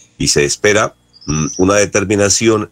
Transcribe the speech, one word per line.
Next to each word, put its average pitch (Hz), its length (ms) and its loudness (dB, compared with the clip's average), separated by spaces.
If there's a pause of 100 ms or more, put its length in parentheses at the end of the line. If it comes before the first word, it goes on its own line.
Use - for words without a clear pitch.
(200)
Y 71 80 -2
se 71 180 2
espera, 104 480 0 (320)
mm, 76 220 -2 (100)
una 95 200 2
determinación 104 960 0